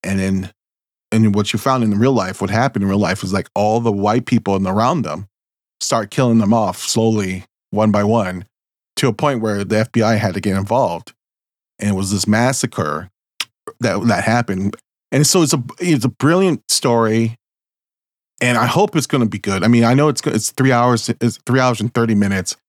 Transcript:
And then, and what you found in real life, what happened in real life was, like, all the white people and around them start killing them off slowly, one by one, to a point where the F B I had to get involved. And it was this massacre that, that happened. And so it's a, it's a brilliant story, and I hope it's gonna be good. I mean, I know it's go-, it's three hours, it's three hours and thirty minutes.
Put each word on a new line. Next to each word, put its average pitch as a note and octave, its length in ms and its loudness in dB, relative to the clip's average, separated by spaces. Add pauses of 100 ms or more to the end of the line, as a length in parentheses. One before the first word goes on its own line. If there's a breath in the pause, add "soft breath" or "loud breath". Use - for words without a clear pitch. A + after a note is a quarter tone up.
And G2 160 -4
then, F#2+ 320 -4 (580)
and A2 240 2
what G#2 200 0
you G#2+ 40 -4
found C3 240 0
in G#2 160 0
real B2+ 140 2
life, F#2+ 300 -2
what F#2+ 80 -4
happened A2+ 340 0
in G2 60 0
real G2 80 0
life F#2+ 240 -2
was, F#2+ 100 -6
like, G2 220 -4
all G#2+ 260 0
the A#2 100 0
white G#2+ 360 0
people G#2 280 0
and G2 120 0
around A2 360 0
them F2 240 -8 (540)
start A2+ 300 -2
killing A#2+ 280 2
them G#2+ 160 2
off G#2+ 240 0
slowly, G#2+ 680 -2 (260)
one G#2+ 200 2
by G#2 120 0
one, G2 440 -2 (500)
to C#3 120 0
a A#2 40 0
point C3+ 300 -2
where G#2 200 -2
the G2 160 -2
F A2+ 140 -2
B A#2 100 2
I A2 120 2
had G#2 180 0
to F#2 80 -4
get F#2+ 160 -2
involved. F#2+ 560 -4 (680)
And G#2 120 -2
it - 40 0
was F#2+ 160 -4
this G2+ 160 -2
massacre G#2 840 -2 (720)
that, G#2 260 -2
that A2 180 2
happened. G2+ 500 -2 (380)
And C#3+ 140 2
so F3+ 160 2
it's D3+ 100 2
a, C#3+ 100 0 (160)
it's D#3+ 260 0
a C3 40 0
brilliant F3 640 0
story, A2+ 680 0 (1040)
and B2 160 2
I B2 100 2
hope E3+ 300 0
it's D3 100 0
gonna B2+ 200 2
be G#2 120 -4
good. F#2+ 240 -2
I G#2 60 4
mean, A#2 160 6
I A#2 80 4
know C#3+ 160 4
it's - 140 -2
go-, - 100 -2
it's - 200 -2
three C3 200 2
hours, A#2+ 380 2 (100)
it's A#2 260 0
three B2+ 140 2
hours B2+ 200 2
and A#2 120 -2
thirty A#2 220 2
minutes. G2 420 0 (120)